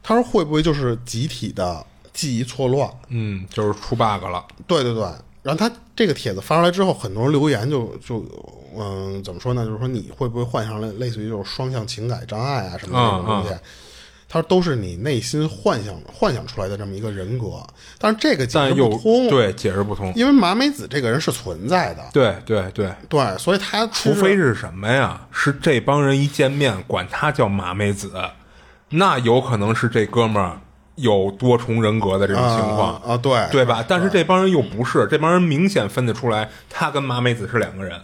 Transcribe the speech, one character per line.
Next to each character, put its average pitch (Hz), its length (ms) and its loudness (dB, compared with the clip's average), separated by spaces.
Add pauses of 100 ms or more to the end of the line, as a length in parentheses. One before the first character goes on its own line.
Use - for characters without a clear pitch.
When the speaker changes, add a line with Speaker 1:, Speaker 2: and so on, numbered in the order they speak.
Speaker 1:
他 - 140 0
说 240 120 4
：“会 214 160 2
不 151 80 -4
会 151 100 2
就 160 120 2
是 127 320 0
集 120 220 -4
体 110 240 -6
的 87 340 -4 (260)
记 135 260 -4
忆 110 60 0
错 127 240 -4
乱？” 131 220 0 (200)
Speaker 2:
嗯， 104 420 -4
就 107 200 0
是 - 80 -4
出 - 160 -4
bug 107 300 0
了。 87 180 -6 (220)
Speaker 1:
对， 165 180 2
对， 120 120 0
对。 110 80 -2 (400)
然 135 100 -2
后 160 60 -2
他 220 100 2 (240)
这 226 140 2
个 156 60 2
帖 110 200 -4
子 92 60 -6
发 147 180 -2
出 170 60 6
来 175 80 6
之 190 120 0
后， 185 100 2
很 107 200 -6
多 107 100 -2
人 139 100 4
留 147 160 4
言 120 200 0
就， 127 280 -2
就， 110 280 -8 (520)
嗯， 98 480 -6
怎 95 100 -10
么 90 60 -14
说 123 120 -2
呢？ 120 120 0
就 110 80 -4
是 107 40 -6
说 120 80 -4
你 123 300 -4
会 135 100 -4
不 117 120 -4
会 120 40 -2
患 120 240 -2
上 110 140 -6
了 110 140 -4
类 123 160 -6
似 110 120 -6
于 107 60 -6
就 110 100 -6
是 98 60 -6
双 131 260 -6
向 123 160 -4
情 107 220 -8
感 120 180 -6
障 107 160 -6
碍 127 260 -2
啊 87 100 -10
什 92 120 -12
么 123 80 0
的 123 60 4
那 104 140 2
种 90 80 -4
东 107 180 0
西？ 85 60 -4
Speaker 2:
嗯， - 20 -4
嗯。 85 80 -8 (680)
Speaker 1:
他 165 100 0
说 160 80 -2
都 185 140 4
是 170 120 0
你 95 220 -4
内 120 240 -2
心 147 300 -2
幻 123 340 -2
想， 104 100 -10 (200)
幻 202 200 0
想 - 140 -6
出 - 140 -8
来 95 80 -4
的 101 80 -6
这 101 80 -8
么 98 100 -10
一 101 60 -10
个 110 100 -6
人 98 260 -6
格， 90 240 -8 (380)
但 214 100 2
是 220 80 0
这 294 180 2
个 131 120 -2
解 123 100 -2 (120)
释 131 40 4
不 117 240 4
通。 113 60 -6
Speaker 2:
但 233 220 6
又， 233 40 2
对， 120 220 4
解 98 220 -2
释 98 100 2
不 104 100 -2
通。 95 220 -4
Speaker 1:
因 233 100 4
为 277 60 6
麻 196 240 6
美 269 140 2
子 269 200 -8
这 143 120 -2
个 117 100 2
人 131 80 2
是 156 100 0
存 95 380 -6
在 151 260 2
的。 - 100 -14 (100)
Speaker 2:
对， 113 320 4
对， 98 280 0
对。 95 200 -4 (160)
Speaker 1:
对， 120 280 0
所 175 160 0
以 196 40 2
他 208 300 -2
其 220 220 -2
实 214 60 4
Speaker 2:
除 202 60 2
非 190 160 6
是 139 180 4
什 85 180 -10
么 98 140 -6
呀？ 117 420 0
是 - 220 0 (100)
这 151 160 4
帮 139 240 2
人 135 160 4
一 139 80 2
见 143 240 2
面 139 380 0
管 92 240 -2
他 - 180 -2
叫 127 200 2
麻 92 240 -2
美 101 180 0
子， 98 220 -6 (800)
那 165 280 2
有 123 220 4
可 127 160 -2
能 104 180 0
是 117 140 0
这 110 160 2
哥 117 200 2
们 107 160 0
儿 87 160 -4 (380)
有 104 360 2
多 120 260 4
重 117 240 0
人 110 180 2
格 98 180 0
的 98 100 2
这 101 60 0
种 120 80 2 (140)
情 107 200 0
况。 92 200 0
Speaker 1:
啊， 117 180 -4
啊， 120 40 0
对。 123 340 2
Speaker 2:
对 131 140 6
吧？ 113 160 0
Speaker 1:
对。 113 60 -4
Speaker 2:
但 180 140 2
是 190 80 2
这 185 140 4
帮 185 180 4
人 190 100 4
又 165 100 4
不 107 240 -4
是， 120 240 2
这 151 80 2
帮 156 140 2
人 180 100 6
明 170 260 2
显 139 200 2
分 127 180 -2
得 113 80 0
出 123 160 -2
来， 107 200 0 (200)
他 160 200 -4
跟 139 140 -2
麻 123 160 -4
美 123 160 2
子 98 120 -8
是 120 120 0
两 92 180 -2
个 95 60 -8
人 87 200 -10